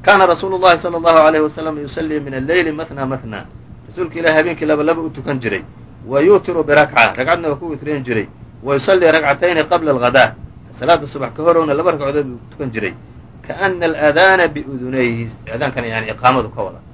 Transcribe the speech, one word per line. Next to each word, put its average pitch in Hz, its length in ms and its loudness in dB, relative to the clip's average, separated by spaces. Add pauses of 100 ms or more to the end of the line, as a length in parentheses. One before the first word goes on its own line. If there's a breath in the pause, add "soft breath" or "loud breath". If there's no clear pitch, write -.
"Kaana 196 220 6
rasuulu 185 320 -2
llahi 175 200 4
sala 170 180 -6
allahu 165 300 4
alayhi 156 200 2
wasalam 160 320 -6
yusallii 151 400 -6
min 139 140 -10
alleyli 156 380 0
mathna 147 340 -8
mathna." 113 400 -10 (440)
Rasuulka 165 300 -8
Ilaahay 160 180 2
habeenkii 160 280 0
laba 151 180 0
laba 165 180 0
u 160 80 -6
tukan 135 300 -8
jiray. 101 240 -6 (420)
"Wa 135 160 -2
yuutiru 175 420 2
birakca, 123 520 4
ragcadna 160 340 -2
waa 143 60 -2
ku 165 160 -12
witriyan 143 320 -8
jiray. 113 240 -4 (360)
Wa 139 120 -2
yusallii 175 360 4
rakcatayni 156 580 2
qabla 160 220 0
alghadaa, 123 440 4 (440)
salaada 143 280 2
subax 127 260 -8
ka 151 100 -8
horowna 165 300 2
laba 165 180 2
ragcadood 143 340 -2
buu 123 140 -12 (120)
tukan 139 200 -10
jiray. 175 220 -6 (540)
Ka'anna 175 380 -4
alaadaana 165 600 4
biudunayhi," 127 840 -4 (180)
aadaankana, 120 400 -6
yani, 110 240 -6
iqaamadu 123 400 0
ka 113 120 -10
wada. 90 160 -10 (140)